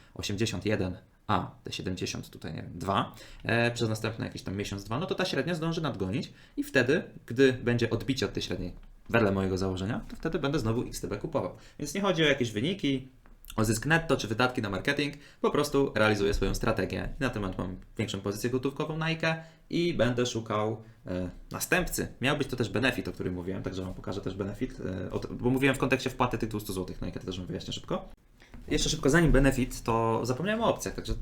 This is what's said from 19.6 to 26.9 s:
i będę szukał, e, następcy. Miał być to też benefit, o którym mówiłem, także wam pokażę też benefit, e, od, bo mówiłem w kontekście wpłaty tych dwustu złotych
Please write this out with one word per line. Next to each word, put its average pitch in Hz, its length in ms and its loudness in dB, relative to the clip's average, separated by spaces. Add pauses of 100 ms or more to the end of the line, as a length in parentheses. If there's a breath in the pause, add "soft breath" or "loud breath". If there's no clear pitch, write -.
i 170 240 2
będę 123 320 2
szukał, 110 580 -2 (220 loud breath)
e, 90 240 -2 (220)
następcy. - 560 -2 (140)
Miał 139 160 2
być 143 100 -2
to 123 80 -6
też 113 140 0
benefit, 113 380 0
o 92 40 -4
którym 92 220 -4
mówiłem, 95 300 -6
także 92 200 -4
wam 92 100 -6
pokażę 98 280 -8
też 92 140 -6
benefit, 104 440 -6
e, 95 320 -6
od, - 220 -4
bo 113 160 0
mówiłem 131 260 4
w - 20 -4
kontekście 131 320 0
wpłaty 123 280 0
tych 110 120 -2
dwustu 104 240 -4
złotych 90 280 -6